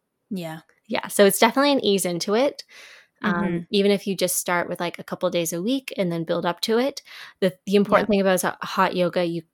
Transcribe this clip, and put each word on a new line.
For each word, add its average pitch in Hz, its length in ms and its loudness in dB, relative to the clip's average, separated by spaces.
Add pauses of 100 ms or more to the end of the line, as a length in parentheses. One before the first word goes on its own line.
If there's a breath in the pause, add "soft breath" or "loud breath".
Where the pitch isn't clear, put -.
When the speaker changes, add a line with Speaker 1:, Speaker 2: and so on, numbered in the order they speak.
(300)
Speaker 1:
Yeah. 165 320 -10 (260)
Speaker 2:
Yeah. - 220 -4
So 202 160 6
it's 196 140 4
definitely 269 340 4
an 269 120 0
ease 196 200 2
into 180 300 -2
it. 269 280 0 (600 loud breath)
Um, 208 100 0
Speaker 1:
Mm-hmm. 175 380 -2
Speaker 2:
even 202 200 4
if 196 160 0
you 196 80 -2
just 180 220 -2
start 175 320 -2
with, 175 100 -8
like, 175 200 -6
a 170 40 -14
couple 180 280 -4
days 170 220 -2
a 170 80 -4
week 262 360 -4
and 180 140 0
then 170 140 -2
build 175 200 -2
up 175 160 -4
to 220 180 0
it. 277 220 -2 (400 loud breath)
The, 185 240 0
the 196 100 0
important 202 340 4
Speaker 1:
Yeah. 208 40 2
Speaker 2:
thing 196 80 2
about 185 220 2
s-, - 200 -2
hot - 320 0
yoga, 180 300 0
you 170 180 -4 (100)